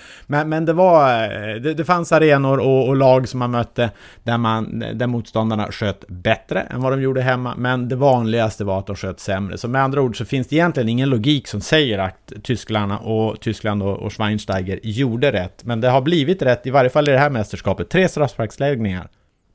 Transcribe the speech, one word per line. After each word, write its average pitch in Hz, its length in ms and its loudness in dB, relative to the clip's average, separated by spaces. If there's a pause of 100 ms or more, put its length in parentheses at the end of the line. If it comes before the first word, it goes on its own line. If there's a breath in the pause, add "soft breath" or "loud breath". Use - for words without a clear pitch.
(280 loud breath)
Men, 147 220 0
men 160 160 -2
det 165 80 2
var, 165 360 6 (500)
det, 151 140 -2
det 151 120 -4
fanns 175 260 0
arenor 143 460 4
och, 131 300 2
och 139 80 2
lag 131 340 6
som 127 100 -6
man 123 120 -2
mötte 120 380 -2 (340 loud breath)
där 117 140 0
man, 110 420 -2 (140)
där 120 140 -2
motståndarna 110 640 -2
sköt - 360 -6
bättre 110 540 -2
än 127 200 -8
vad 131 100 0
de 135 100 -2
gjorde 131 200 0
hemma, 123 360 -2
men 123 320 -2
det 135 60 -4
vanligaste 117 680 2
var 98 160 -2
att 98 80 -10
de 98 80 -6
sköt 92 240 -8
sämre. 90 380 -6
Så 120 100 -8
med 131 160 0
andra 135 180 0
ord 123 160 -2
så 117 80 -6
finns 131 220 -4
det - 80 -2
egentligen 131 340 2
ingen 127 200 0
logik 131 380 0
som 101 140 -6
säger 131 380 0
att - 340 -6 (100)
Tyskland 104 500 -2 (100)
och, 110 380 -2
Tyskland 104 420 -2
och, 98 160 -2
och - 140 -8
Schweinsteiger 98 640 -4 (140)
gjorde 123 380 0
rätt. 92 340 -4
Men 117 160 -4
det 123 80 2
har 131 120 4
blivit 160 400 0
rätt, 123 260 0
i - 20 -6
varje 127 200 4
fall 147 200 2
i - 20 4
det 131 60 4
här 143 120 2
mästerskapet. 104 600 -4
Tre 180 200 2
straffsparksläggningar. 117 960 -4 (480)